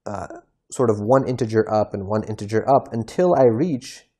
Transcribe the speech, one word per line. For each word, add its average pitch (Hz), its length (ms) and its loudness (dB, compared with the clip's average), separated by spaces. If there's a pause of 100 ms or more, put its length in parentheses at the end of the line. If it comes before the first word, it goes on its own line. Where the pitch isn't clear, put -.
uh, 208 320 -10 (320)
sort 123 180 0
of 107 100 2
one 127 280 2
integer 113 440 0
up 107 220 0
and 98 140 -8
one 107 160 -2
integer 107 440 -4
up 131 240 2
until 170 460 0
I 135 60 6
reach 127 640 0 (100)